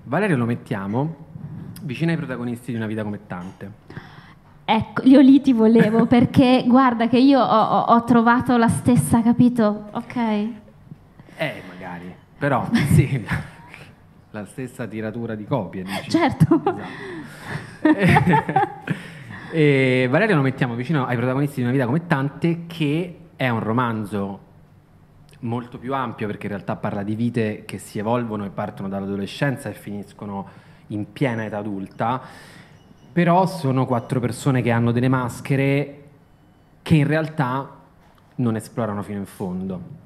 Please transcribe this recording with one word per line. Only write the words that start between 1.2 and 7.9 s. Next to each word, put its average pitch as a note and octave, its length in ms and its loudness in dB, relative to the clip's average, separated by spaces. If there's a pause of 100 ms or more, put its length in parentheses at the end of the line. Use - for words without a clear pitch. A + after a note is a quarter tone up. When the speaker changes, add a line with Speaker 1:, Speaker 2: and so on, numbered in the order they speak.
Speaker 1:
vicino C#3+ 260 -4
ai E3 80 -2
protagonisti A#2+ 540 -8
di A2+ 60 -4
Una A2 100 -4
vita A2 160 -4
come G#2 240 -8
tante. F#2 440 -12 (920)
Speaker 2:
Ecco, - 380 -2
io C4 160 10
lì C4+ 220 10
ti C4+ 120 2
volevo, A3+ 520 4
Speaker 1:
<laughs> - 20 -2
Speaker 2:
perché B3 600 4
guarda A#3+ 400 4
che A#3+ 120 4
io C4+ 200 6
ho, A3+ 40 4
ho, G#3+ 500 2